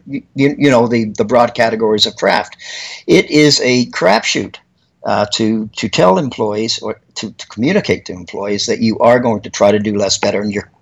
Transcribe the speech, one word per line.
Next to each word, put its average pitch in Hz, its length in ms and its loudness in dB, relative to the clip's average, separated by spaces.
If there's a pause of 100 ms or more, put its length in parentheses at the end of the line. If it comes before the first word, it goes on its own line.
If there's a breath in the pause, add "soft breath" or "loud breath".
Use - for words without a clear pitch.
you, 139 160 -10 (340)
you 143 140 4
know, 120 160 4
the, 113 200 0 (120)
the 113 60 2
broad 120 300 2
categories 110 520 0
of 104 80 -8
craft. 98 420 0 (520 loud breath)
It 185 200 4
is 147 320 4
a 123 260 2
crapshoot, - 720 -2 (460)
uh, 104 280 0
to, 110 420 -2
to - 140 -6
tell 185 300 2
employees 113 600 -4
or - 200 -10 (160)
to, 107 160 -10
to - 160 -20
communicate 160 560 -2
to - 80 -12
employees 98 540 -6
that 113 140 -2
you 110 200 0
are 120 180 6
going 113 240 -2
to - 80 -14
try 104 220 2
to 104 80 2
do 104 160 -4
less 101 220 -2
better 101 220 -2
and 104 120 -4
you're, 98 180 -6 (120)